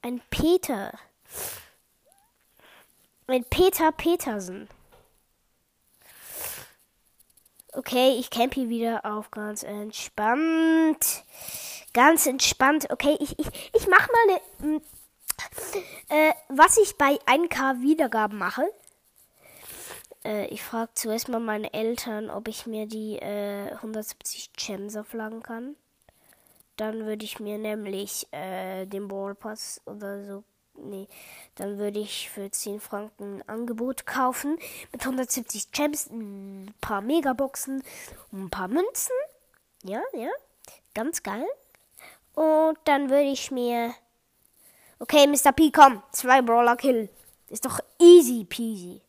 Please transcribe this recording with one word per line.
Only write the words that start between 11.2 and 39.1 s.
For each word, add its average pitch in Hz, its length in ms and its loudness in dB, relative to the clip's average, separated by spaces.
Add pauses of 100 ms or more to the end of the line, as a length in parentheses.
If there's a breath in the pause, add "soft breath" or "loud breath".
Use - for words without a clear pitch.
Ganz 294 340 6
entspannt. 277 640 2
Okay, 285 280 0
ich, - 200 -6
ich, - 360 -10
ich 453 140 2
mach 370 180 8
mal 453 340 4 (200)
eine, 302 160 -2
mm, 302 60 -6 (1300 loud breath)
äh, 311 240 4 (160)
was 294 280 8
ich 415 200 4
bei 277 300 2
ein 320 220 2
K 269 320 -2
Wiedergaben 226 580 0
mache. 247 320 -2 (1500 loud breath)
Äh, 214 220 -4
ich - 160 -12
frag 226 340 -8
zuerst 233 320 -6
mal 233 120 -4
meine 214 340 -6
Eltern, 220 560 -6
ob 214 160 -10
ich 220 200 -12
mir 214 200 -8
die, 214 320 -8
äh, 202 600 -8
hundertsiebzig - 720 -12
Gems 202 440 -10
aufladen 220 460 -12
kann. 240 320 -12 (1040 soft breath)
Dann 220 300 -6
würde 214 180 -6
ich - 160 -12
mir 208 180 -8
nämlich, 202 760 -8
äh, 190 540 -8
den 202 220 -10
Brawl 196 260 -8
Pass - 520 -14
oder 202 400 -12
so, 202 180 -14 (300)
nee, 202 340 -14 (460 loud breath)
dann 202 240 -8
würde 208 220 -4
ich - 280 -10
für 196 220 -12
zehn 208 280 -8
Franken 202 600 -12
ein - 100 -16
Angebot 233 560 -6
kaufen 269 540 -2 (340 loud breath)
mit 254 140 -10
hundertsiebzig 254 640 -6
Gems, 294 380 -4
ein 196 720 -14
paar 202 180 -4
Megaboxen 269 840 -2 (500 loud breath)
und 190 120 -10
ein 175 60 -12
paar 185 180 -6
Münzen. 403 480 -4 (680)